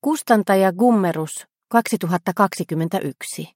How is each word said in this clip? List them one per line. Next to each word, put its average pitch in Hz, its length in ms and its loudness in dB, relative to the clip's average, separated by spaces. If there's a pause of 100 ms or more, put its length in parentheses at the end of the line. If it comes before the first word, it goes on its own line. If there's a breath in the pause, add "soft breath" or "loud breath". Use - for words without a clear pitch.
Kustantaja 202 720 2
Gummerus, 185 580 2 (380)
kaksituhatta 190 680 0
kaksikymmentäyksi. 165 1200 -4